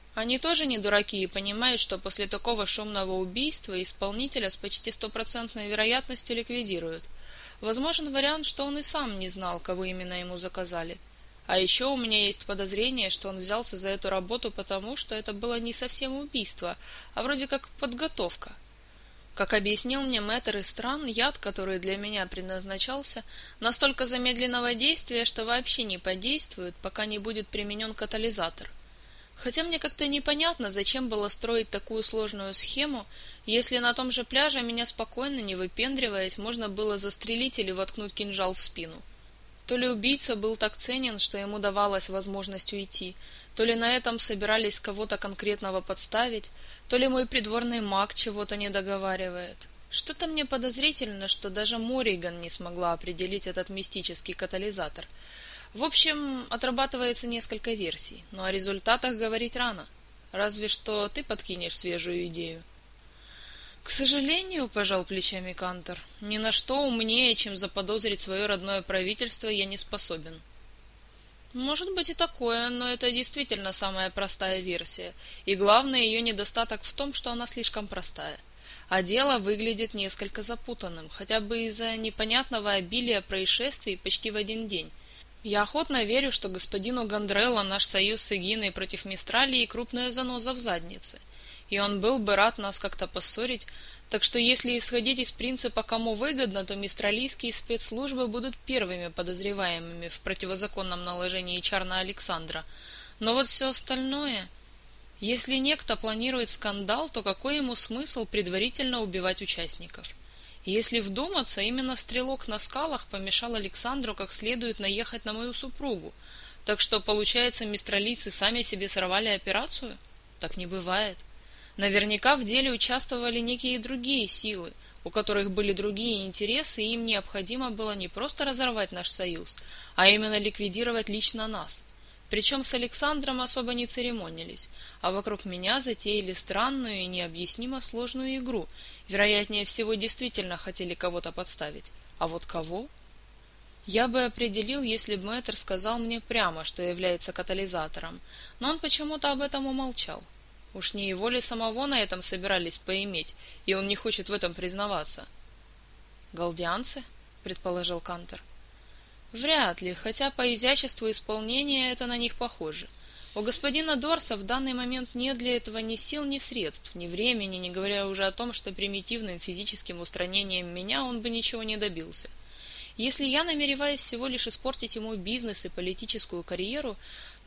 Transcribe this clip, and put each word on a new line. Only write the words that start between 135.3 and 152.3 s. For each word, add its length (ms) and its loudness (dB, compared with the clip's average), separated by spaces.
меня 360 0
затеяли 520 -2
странную 680 0
и 40 -4
необъяснимо 760 -4
сложную 540 -4
игру. 300 -2
Вероятнее 580 4
всего, 280 2
действительно 600 -2
хотели 380 -4
кого-то 360 -2
подставить. 640 -6
А 80 0
вот 200 -4
кого? 420 -6
Я 220 4
бы 160 4
определил, 580 0
если 340 0
б 100 -6
мэтр 300 -4
сказал 420 0
мне 220 -2
прямо, 440 0
что 180 -4
является 500 0
катализатором, 840 -4
но 100 0
он 80 0
почему-то 520 2
об 120 0
этом 240 -2
умолчал. 560 -2
Уж 220 -2
не 120 -2
его 220 0
ли 140 2
самого 440 0
на 140 4
этом 220 0
собирались 560 0